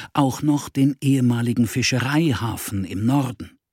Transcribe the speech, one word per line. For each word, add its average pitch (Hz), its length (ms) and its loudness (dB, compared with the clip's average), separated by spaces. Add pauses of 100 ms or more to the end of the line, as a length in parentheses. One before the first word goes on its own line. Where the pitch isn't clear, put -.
(120)
auch 135 300 0
noch 147 260 0
den 139 320 2
ehemaligen 120 680 2
Fischereihafen 117 1160 -2
im 90 220 -4
Norden. 127 520 0 (140)